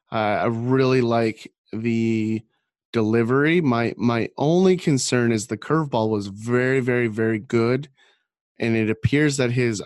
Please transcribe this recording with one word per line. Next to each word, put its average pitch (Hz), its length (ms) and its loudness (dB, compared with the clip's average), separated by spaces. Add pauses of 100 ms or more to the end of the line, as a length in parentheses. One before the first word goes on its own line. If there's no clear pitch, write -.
(120)
Uh, 120 40 -6
I 104 300 -2
really 127 560 0
like 117 500 -2 (200)
the 113 720 -2 (500)
delivery. 117 720 2
My, 117 360 0
my 117 380 0
only 180 420 2
concern 127 540 0
is 110 140 -2
the 110 120 -8
curveball 131 520 -2
was 101 160 -2
very, 120 540 -2
very, 123 260 0
very 110 320 -2
good, 120 500 0 (680)
and 117 180 0
it 110 140 0
appears 139 480 0
that 123 140 0
his 120 340 -2